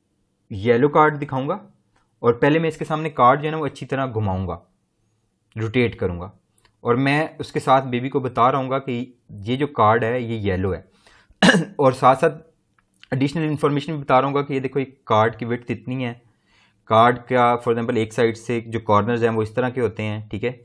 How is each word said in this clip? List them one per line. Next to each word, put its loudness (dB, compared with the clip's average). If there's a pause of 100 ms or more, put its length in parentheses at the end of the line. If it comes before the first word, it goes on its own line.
(500)
येलो 2
कार्ड 4
दिखाऊँगा -6 (640)
और 2
पहले 2
मैं 0
इसके -8
सामने -4
कार्ड 4
जो -6
है -2
ना -4
वो -4
अच्छी -8
तरह -4
घुमाऊँगा, -4 (960)
रोटेट 0
करूँगा -6 (520)
और 2
मैं 0
उसके -6
साथ 4
बेबी -2
को -2
बता 0
रहा 0
हूँगा -4
कि -8 (200)
ये -2
जो -2
कार्ड 2
है -2
ये -6
येलो -2
है। -8 (580)
<clears throat> 2
और 6
साथ 4
साथ -6
एडिशनल -2
इन्फॉर्मेशन -2
भी -6
बता 2
रहा 2
हूँगा -2
कि -6
ये -2
देखो, -6
ये -2 (220)
कार्ड 2
की -8
विड्थ -6
इतनी -6
है, -6 (800)
कार्ड 6
का 2
for 0
example -2
एक -2
साइड 0
से -4
जो -8
कॉर्नर्स 2
हैं 2
वो -2
इस -6
तरह 0
के -6
होते -2
हैं, -6
ठीक -8
है। -2 (140)